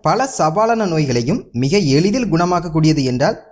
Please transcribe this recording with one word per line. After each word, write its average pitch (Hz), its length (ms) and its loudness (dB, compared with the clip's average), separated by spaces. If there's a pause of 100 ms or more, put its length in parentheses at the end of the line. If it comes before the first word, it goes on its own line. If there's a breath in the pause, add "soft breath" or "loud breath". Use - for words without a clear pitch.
பல 240 200 0 (100)
சவாலான 208 560 0
நோய்களையும் 131 480 -2 (220)
மிக 156 120 0 (220)
எளிதில் 208 360 0
குணமாக்கக்கூடியது 160 760 0
என்றால் 143 260 0 (140)